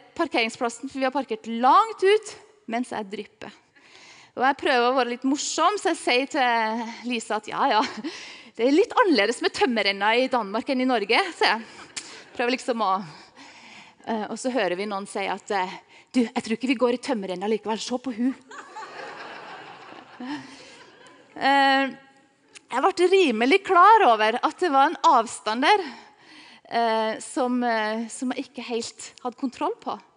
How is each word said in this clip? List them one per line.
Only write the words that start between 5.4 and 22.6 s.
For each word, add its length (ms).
så 100
jeg 140
sier 320
til 760
Lisa 300
at 100
ja, 220
ja, 100
det 140
er 100
litt 160
annerledes 480
med 160
tømmerrenna 640
i 80
Danmark 400
enn 160
i 20
Norge, 300
sier 220
jeg. 100
Prøver 180
liksom 320
å, 80
eh, 240
og 80
så 160
hører 240
vi 80
noen 240
si 160
at, 240
eh, 260
«Du, 80
jeg 240
tror 80
ikke 160
vi 160
går 100
i 140
tømmerrenna 400
likevel, 320
se 160
på 240
hun.» 120
Eh, 580